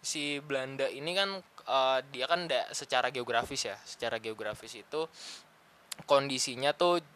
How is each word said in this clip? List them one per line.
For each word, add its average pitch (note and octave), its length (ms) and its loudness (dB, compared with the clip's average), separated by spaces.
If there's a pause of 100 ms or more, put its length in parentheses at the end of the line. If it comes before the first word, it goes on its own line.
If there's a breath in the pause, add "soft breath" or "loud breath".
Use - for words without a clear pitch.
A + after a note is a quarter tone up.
si D3 400 -4
Belanda C3+ 480 -2
ini C#3 240 -4
kan, G3 320 0
eh, C3 540 2 (100)
dia B2+ 160 -4
kan E3+ 240 0
da-, B2+ 240 0
secara B2+ 400 0
geografis B2 560 0
ya, G2+ 160 -6
secara A2+ 320 -4
geografis A2 640 -8
itu D#3 280 -6 (960 loud breath)
kondisinya C#3 720 2
tuh F3 240 6 (160)